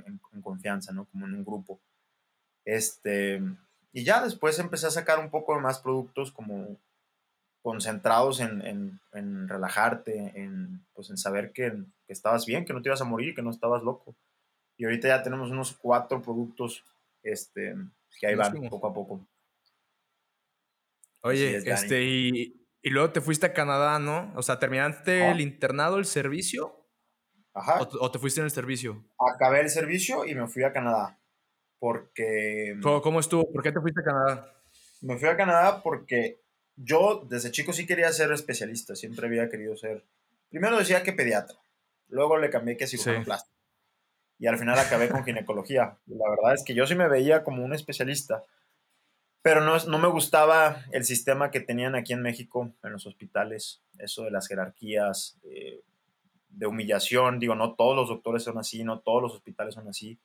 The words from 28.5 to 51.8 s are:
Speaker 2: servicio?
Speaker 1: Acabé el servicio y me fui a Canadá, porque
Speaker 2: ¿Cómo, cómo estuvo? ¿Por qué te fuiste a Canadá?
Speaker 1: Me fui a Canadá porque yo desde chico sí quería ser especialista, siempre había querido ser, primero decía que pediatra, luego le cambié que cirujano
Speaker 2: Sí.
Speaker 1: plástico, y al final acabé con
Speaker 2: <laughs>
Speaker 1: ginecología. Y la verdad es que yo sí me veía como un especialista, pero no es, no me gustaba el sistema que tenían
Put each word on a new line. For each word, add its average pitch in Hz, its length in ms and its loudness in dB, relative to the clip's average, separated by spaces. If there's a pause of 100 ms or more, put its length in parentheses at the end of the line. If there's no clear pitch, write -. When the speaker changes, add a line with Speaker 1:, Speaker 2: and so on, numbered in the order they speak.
Speaker 2:
servicio? 123 540 -6 (300)
Speaker 1:
Acabé 143 260 6
el 151 100 2
servicio 175 540 -2
y 156 100 -6
me 120 140 -4
fui 127 160 -2
a 135 80 2
Canadá, 117 460 0 (600)
porque 107 1040 -2
Speaker 2:
¿Cómo, 147 200 4
cómo 156 180 2
estuvo? 165 320 2
¿Por 139 100 -2
qué 151 100 2
te 165 80 0
fuiste 160 200 -2
a 151 40 -4
Canadá? 135 480 2 (500)
Speaker 1:
Me 127 160 -4
fui 143 100 2
a 170 80 4
Canadá 185 460 6
porque 123 580 -2 (360)
yo 165 520 4
desde 120 220 -6
chico 147 220 -2
sí 165 140 -4
quería 170 260 4
ser 151 200 2
especialista, 113 640 -6
siempre 117 300 -8
había 117 220 0
querido 107 280 -6
ser, 107 280 -8 (440)
primero 214 300 0
decía 180 240 4
que 185 100 -2
pediatra, 113 460 0 (500)
luego 151 300 2
le 147 120 2
cambié 120 260 -2
que 131 100 -4
cirujano 120 320 0
Speaker 2:
Sí. 113 60 -4
Speaker 1:
plástico, 107 320 -6 (800)
y 113 80 -2
al 117 120 2
final 120 200 2
acabé 120 300 4
con 131 140 0
Speaker 2:
<laughs> - 20 -6
Speaker 1:
ginecología. 113 800 0
Y 110 80 -16
la 110 160 0
verdad 107 240 4
es 139 100 -4
que 123 100 -6
yo 123 120 4
sí 156 80 0
me 180 140 4
veía 147 360 6
como 127 200 -4
un 135 100 -6
especialista, 135 680 -4 (1000)
pero 156 180 6
no 156 160 4
es, 160 100 0
no 156 120 2
me 170 100 6
gustaba 156 840 6
el 127 120 -2
sistema 139 460 0
que 131 100 -2
tenían 123 360 -2